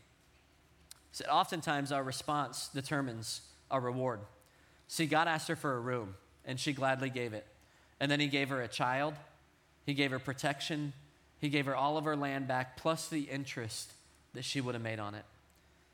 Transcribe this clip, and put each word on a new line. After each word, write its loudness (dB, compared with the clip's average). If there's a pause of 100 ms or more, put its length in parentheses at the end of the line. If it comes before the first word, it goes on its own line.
(1120)
So -10
oftentimes 2
our 2
response -2
determines -2 (280)
our 2
reward. 0 (680)
See, 0
God 6
asked 0
her 2
for 0
a 0
room, -2 (300)
and -4
she 0
gladly 4
gave -2
it. -8 (540)
And 2
then 4
he 4
gave 2
her 0
a -2
child. 2 (720)
He 0
gave 4
her 0
protection. -2 (460)
He 0
gave 2
her 0
all 4
of 0
her 2
land 0
back, 0
plus 0
the -2
interest -6 (440)
that -6
she -2
would -2
have -4
made -2
on -6
it. -12 (680)